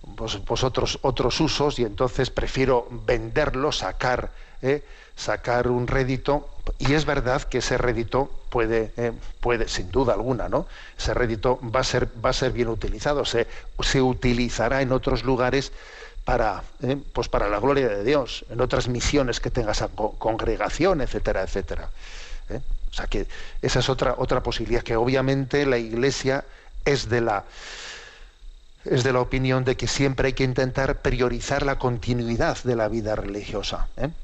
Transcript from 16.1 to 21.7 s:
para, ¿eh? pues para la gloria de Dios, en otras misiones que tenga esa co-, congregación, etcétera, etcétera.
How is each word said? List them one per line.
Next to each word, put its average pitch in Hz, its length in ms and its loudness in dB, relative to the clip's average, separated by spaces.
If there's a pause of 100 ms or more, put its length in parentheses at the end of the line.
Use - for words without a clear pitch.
para, 110 380 0 (180)
¿eh? 135 160 0 (140)
pues - 160 -2
para 107 220 2
la 104 100 0
gloria 135 300 4
de 101 140 -2
Dios, 143 460 0
en 120 120 -2
otras 127 260 2
misiones 123 520 2
que 123 100 -2
tenga 110 220 0
esa 107 180 0
co-, 107 280 -2
congregación, 113 840 0
etcétera, 104 420 0
etcétera. - 460 -4 (600)